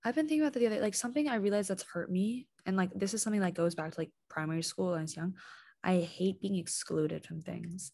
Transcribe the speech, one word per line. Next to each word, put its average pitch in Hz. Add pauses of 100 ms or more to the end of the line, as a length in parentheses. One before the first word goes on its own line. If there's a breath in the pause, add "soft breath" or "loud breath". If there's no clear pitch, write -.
I've 240
been 311
thinking 311
about 302
that 262
the 240
other, 214
like, 208
something 285
I 254
realized 208
that's 190
hurt -
me, 214 (180)
and, 190
like, 185
this 196
is 220
something 214
that 185
goes 170
back 160
to, -
like, 160 (180)
primary 160
school 185
when 170
I 160
was 160
young. 175 (480 loud breath)
I 185
hate 185
being 196
excluded 156
from 165
things. 170